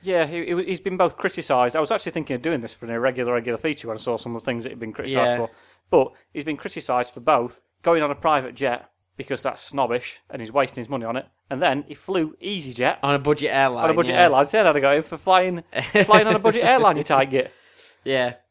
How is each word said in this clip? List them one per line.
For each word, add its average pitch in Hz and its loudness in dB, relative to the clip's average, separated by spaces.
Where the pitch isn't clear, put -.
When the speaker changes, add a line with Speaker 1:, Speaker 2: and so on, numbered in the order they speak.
Speaker 1:
Yeah, 175 0
he, 165 -8
he, 170 -4
he's 180 -6
been 185 -6
both 180 0
criticised. 151 0
I 160 2
was 151 -2
actually 196 -4
thinking 151 -6
of 123 -8
doing 160 -2
this 113 -12
for - -18
an 117 -8
irregular, 123 -2
regular 117 -2
feature 151 -6
when 110 -6
I - -14
saw 117 -4
some 117 -8
of 113 -10
the - -20
things 117 -6
that 123 -10
he'd 123 -14
been 110 -10
criticised 123 -2
Speaker 2:
Yeah. 120 0
Speaker 1:
for. 117 -4
But 135 4
he's 147 -8
been 147 -6
criticised 127 -4
for 131 -16
both 123 0
going 170 4
on 147 0
a 139 -4
private 135 0
jet 127 -4
because - -8
that's - -6
snobbish 123 -4
and 110 -12
he's 110 -12
wasting 131 -2
his 113 -12
money 127 -6
on 117 -4
it, 135 -6
and 135 -4
then 143 0
he 151 -16
flew 165 -4
EasyJet 143 -4
Speaker 2:
On 143 0
a 143 0
budget 147 0
airline, 131 0
Speaker 1:
on 160 2
a - 0
budget 160 0
Speaker 2:
yeah. 175 6
Speaker 1:
airline. 143 6
Then 214 2
I'd 156 6
have 143 2
got 139 4
him 160 0
for 160 -12
flying, 185 2
Speaker 2:
<laughs> 208 2
Speaker 1:
flying 214 8
on 220 2
a 208 0
budget 220 2
airline, 226 4
you 147 -4
tight 139 2
git. 131 0
Speaker 2:
Yeah. 127 0